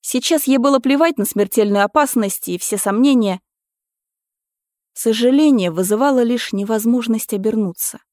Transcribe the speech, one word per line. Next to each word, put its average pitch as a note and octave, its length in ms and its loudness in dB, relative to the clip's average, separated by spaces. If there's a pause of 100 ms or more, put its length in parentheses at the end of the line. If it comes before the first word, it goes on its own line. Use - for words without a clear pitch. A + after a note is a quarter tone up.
Сейчас - 420 -2
ей C4+ 140 2
было C4+ 220 2
плевать C#4+ 360 0
на G#3 80 -2
смертельную G3+ 600 0
опасность A3 640 -2
и F3 100 -6
все - 180 -6
сомнения. G#3 640 0 (1500)
Сожаление A#3+ 800 2
вызывало G#3+ 520 2
лишь A#3 300 -2
невозможность A3 800 -2
обернуться. G#3 680 -4 (100)